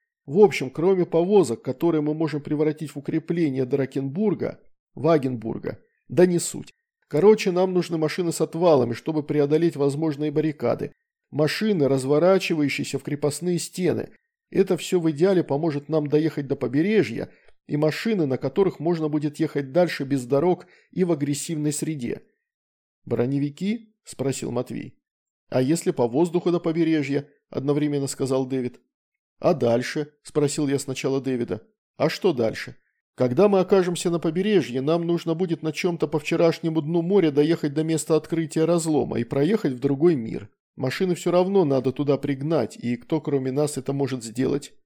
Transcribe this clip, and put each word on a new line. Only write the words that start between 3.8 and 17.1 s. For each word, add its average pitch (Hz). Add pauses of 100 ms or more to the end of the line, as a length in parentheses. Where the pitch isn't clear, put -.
Вагенбурга, 127 (280)
да 180
не 175
суть. - (360)
Короче, 202
нам 185
нужны 170
машины 156
с -
отвалами, 151
чтобы 156
преодолеть 151
возможные 143
баррикады. 147 (380)
Машины, 151
разворачивающиеся 147
в -
крепостные 151
стены. 165 (400)
Это 190
все 180
в 160
идеале 170
поможет 143
нам 151
доехать 151
до 139
побережья, 127 (420)